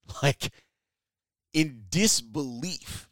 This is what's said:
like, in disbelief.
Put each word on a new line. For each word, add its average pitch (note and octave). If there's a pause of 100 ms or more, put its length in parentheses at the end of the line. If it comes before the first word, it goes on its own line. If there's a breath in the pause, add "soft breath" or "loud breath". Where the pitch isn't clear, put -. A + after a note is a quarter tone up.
(220)
like, - (1000 soft breath)
in C#3+
disbelief. C#3